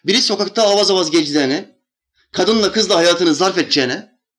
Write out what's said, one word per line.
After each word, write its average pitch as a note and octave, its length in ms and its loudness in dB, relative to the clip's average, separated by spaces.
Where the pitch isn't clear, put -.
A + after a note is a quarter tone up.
biri A3 160 0
sokakta G3+ 420 -2
avaz G3+ 280 2
avaz F3+ 200 0
gezeceğine, D3+ 640 -2
kadınla G3 400 0
kızla G3+ 240 0
hayatını E3+ 400 2
zarf F3+ 220 0
edeceğine C#3+ 540 -2